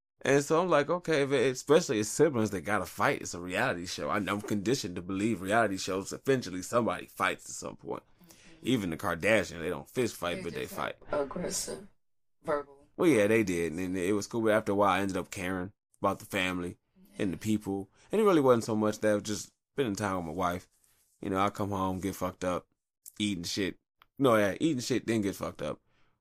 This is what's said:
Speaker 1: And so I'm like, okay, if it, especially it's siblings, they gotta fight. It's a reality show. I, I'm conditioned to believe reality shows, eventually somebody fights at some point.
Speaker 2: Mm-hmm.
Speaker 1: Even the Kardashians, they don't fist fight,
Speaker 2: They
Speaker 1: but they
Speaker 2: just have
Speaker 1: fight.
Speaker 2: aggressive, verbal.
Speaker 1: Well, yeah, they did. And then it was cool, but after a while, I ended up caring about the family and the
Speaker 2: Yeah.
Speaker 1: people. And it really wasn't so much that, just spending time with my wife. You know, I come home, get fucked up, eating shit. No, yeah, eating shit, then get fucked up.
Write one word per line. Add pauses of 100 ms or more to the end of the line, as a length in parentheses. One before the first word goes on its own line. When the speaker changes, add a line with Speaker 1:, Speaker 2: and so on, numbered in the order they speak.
(220)
Speaker 1:
And
so
I'm
like,
okay,
if
it,
especially
it's
siblings,
they
gotta
fight.
It's
a
reality
show.
I,
I'm
conditioned
to
believe
reality
shows,
eventually
somebody
fights
at
some
point.
Speaker 2:
Mm-hmm.
Speaker 1:
Even
the
Kardashians,
they
don't
fist
fight,
Speaker 2:
They
Speaker 1:
but
they
Speaker 2:
just
have (160)
Speaker 1:
fight.
Speaker 2:
aggressive, (580)
verbal. (220)
Speaker 1:
Well,
yeah,
they
did.
And
then
it
was
cool,
but
after
a
while,
I
ended
up
caring (300)
about
the
family (420)
and
the
Speaker 2:
Yeah.
Speaker 1:
people. (240)
And
it
really
wasn't
so
much
that,
just (240)
spending
time
with
my
wife. (540)
You
know,
I
come
home,
get
fucked
up, (520)
eating
shit. (420)
No,
yeah,
eating
shit,
then
get
fucked
up. (400)